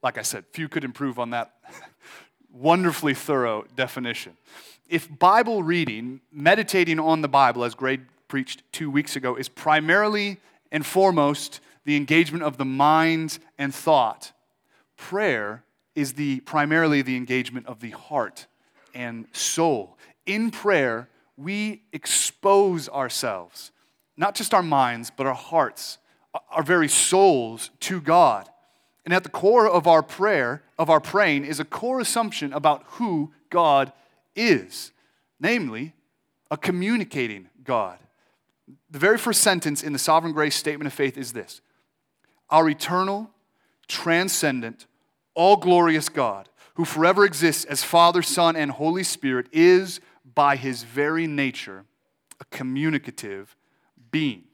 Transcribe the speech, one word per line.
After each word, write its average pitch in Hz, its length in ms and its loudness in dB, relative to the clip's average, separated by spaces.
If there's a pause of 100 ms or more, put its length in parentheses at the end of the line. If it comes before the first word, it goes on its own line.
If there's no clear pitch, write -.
Like 123 160 -4
I 113 40 -10
said, 107 320 -8
few 160 160 -8
could 156 160 -6
improve 127 340 -8
on 117 120 -6
that 117 260 -8 (460)
<laughs> - 480 -20
wonderfully 156 640 0
thorough 120 500 -2 (100)
definition. 123 640 -8 (500)
If 170 220 -4 (100)
Bible 214 440 4
reading, 131 580 -4 (100)
meditating 170 680 2
on 160 220 0
the 151 60 -4
Bible, 127 380 2
as 117 100 -6
Greg 131 320 -6 (200)
preached - 340 -6 (100)
two 156 180 -8
weeks 139 260 -2
ago, 127 200 -4
is 131 140 -10
primarily 196 920 0 (320)
and 151 140 -4
foremost 165 760 0 (260)
the 147 120 0
engagement 156 460 0
of 143 140 -4
the 135 80 -4
mind 156 760 2 (180)
and 139 160 -6
thought, 135 580 0 (640)
prayer 123 680 -4 (320)
is 135 180 -4
the, 139 280 -4
primarily 151 600 0
the 131 140 -4
engagement 123 500 -6
of 120 140 -16
the 113 120 -14
heart - 540 -8 (480)
and 117 380 -12
soul. 143 680 -2 (280)
In 214 260 -4
prayer, 131 580 0 (280)
we 202 460 -8 (100)
expose 196 960 0
ourselves, 117 840 -8 (460)
not - 180 -2
just - 180 -4
our 294 80 6
minds, 127 540 0
but 139 100 -4
our 131 80 -2
hearts, - 640 -4 (540)
our 160 120 -2
very 160 260 2
souls, 139 920 2
to 185 220 -8
God. 147 480 4 (560)
And 170 80 -2
at 185 100 0
the 170 60 -14
core 214 400 4
of 175 180 2
our 160 160 6
prayer, 156 600 -2 (140)
of 160 120 -2
our 156 100 6
praying, 151 460 0
is 143 140 -8
a 151 60 -4
core 254 340 -6
assumption 208 520 -4
about 143 340 2
who - 480 -4 (160)
God 143 440 4 (420)
is, 170 560 0 (480)
namely, 160 540 -4 (580)
a 156 60 -6
communicating 175 920 -4 (140)
God. 104 360 -4 (880)
The 147 100 -14
very 202 180 4
first 220 240 0
sentence 165 420 0
in 151 100 -6
the 135 60 -4
Sovereign 165 340 2
Grace 151 220 0
Statement 147 320 -4
of 135 60 -8
Faith 135 240 -2
is 120 160 -10
this, 107 280 -14 (880)
"Our 160 180 4
eternal, 185 640 -4 (560)
transcendent, 160 1000 -2 (480)
all-glorious 175 760 4
God, 104 400 -4 (240)
who 170 120 -4
forever 180 400 4
exists 160 400 0
as 143 180 -6
Father, 170 400 4
Son, 170 320 2
and 147 160 -4
Holy 160 320 -2
Spirit, 127 480 -2
is, 180 480 4 (340)
by 143 220 4
his 127 280 -8
very 147 440 -2
nature, 131 580 -6 (540)
a 143 60 -20
communicative 127 1120 -6 (540)
being." 139 440 -4